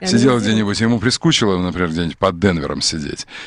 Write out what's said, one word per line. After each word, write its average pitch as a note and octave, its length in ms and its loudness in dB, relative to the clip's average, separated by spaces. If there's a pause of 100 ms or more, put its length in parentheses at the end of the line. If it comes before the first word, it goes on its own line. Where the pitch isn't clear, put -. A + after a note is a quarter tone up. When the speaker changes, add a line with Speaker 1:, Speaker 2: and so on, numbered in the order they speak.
Speaker 1:
Я F#3 60 -6
Speaker 2:
сидел B2+ 260 4
Speaker 1:
не A#2+ 60 2
знаю. - 20 -2
Speaker 2:
где-нибудь, G#2 400 0
ему A#2 180 2
прискучило, A2+ 600 2
например, F2+ 300 -2
где-нибудь E2 280 -4
под F#2+ 220 0
Денвером D2 420 0
сидеть, - 460 -6 (180)